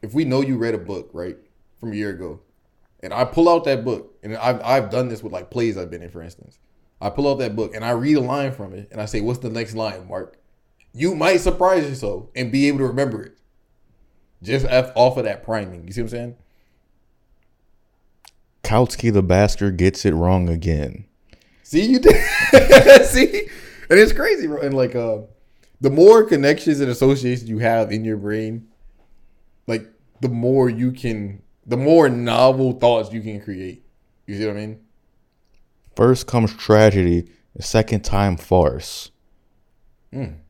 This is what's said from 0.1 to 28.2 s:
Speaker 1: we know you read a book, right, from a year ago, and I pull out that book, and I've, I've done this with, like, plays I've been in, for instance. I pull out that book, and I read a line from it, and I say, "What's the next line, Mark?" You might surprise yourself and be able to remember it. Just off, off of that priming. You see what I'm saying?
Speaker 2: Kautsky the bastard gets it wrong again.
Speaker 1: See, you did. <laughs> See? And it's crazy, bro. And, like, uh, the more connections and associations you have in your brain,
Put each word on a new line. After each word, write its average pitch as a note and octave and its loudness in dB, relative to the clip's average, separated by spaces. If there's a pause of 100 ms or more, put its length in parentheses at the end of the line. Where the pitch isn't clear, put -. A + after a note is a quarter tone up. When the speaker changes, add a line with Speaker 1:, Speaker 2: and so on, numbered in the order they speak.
Speaker 1:
we D#3 0
know C3 -2
you C3+ -2
read A2+ -2
a G#2 -6
book, F2+ -12
right, F2 -14 (420)
from A2+ -12
a G#2 -10
year G#2 -8
ago, F2 -14 (640)
and F#2 -14
I A#2+ -2
pull E3 2
out E3+ 2
that C3 -2
book, A#2+ -8
and G#2+ -12
I've, A#2 -4
I've A#2 -2
done B2+ -4
this A2 -12
with, G#2 -14
like, F#2 -12
plays A#2 -4
I've F2 -12
been E2+ -16
in, F2 -18
for F2 -18
instance. - -20 (420)
I - -6
pull C#3+ -2
out C3+ -4
that A2+ -6
book, A2 -8
and A2 -12
I A#2 -4
read C3 0
a C#3 0
line C3 -6
from G2 -16
it, G2+ -18
and A2 -12
I G#2 -8
say, G#2+ -6
"What's B2 -6
the B2 -10
next A2 -10
line, G2 -10
Mark?" F#2 -14 (560)
You E3+ -2
might E3+ 0
surprise F3+ 0
yourself G#2 -8 (100)
and B2 -6
be C#3 2
able C#3 -2
to C3+ -2
remember B2 -4
it. - -20 (1120)
Just B2+ -4
off, B2+ 0
off B2+ 2
of B2 -4
that G2+ -6
priming. F#2 -10
You F#2 -18
see A2+ -10
what A2+ -6
I'm G#2+ -12
saying? A#2+ -12 (2250)
Speaker 2:
Kautsky A#2 -2
the G2+ 2
bastard G2 0
gets F#2 0
it F#2 2
wrong F2+ 0
again. D#2+ -6 (580)
Speaker 1:
See, G#3+ -2
you B3 2
did. E4+ 8 (380)
<laughs> C5+ 10
See? - 0 (420)
And F3 8
it's G#3+ 6
crazy, D4+ -2
bro. D3 -6
And, C#3 -4
like, B2+ -2
uh, A2+ -4 (680)
the C3+ 4
more G#3 8
connections D3+ 0
and C3 -2
associations B2 0
you A2+ -6
have A2+ 0
in A2 -6
your G#2+ -4
brain, A2 -8 (1000)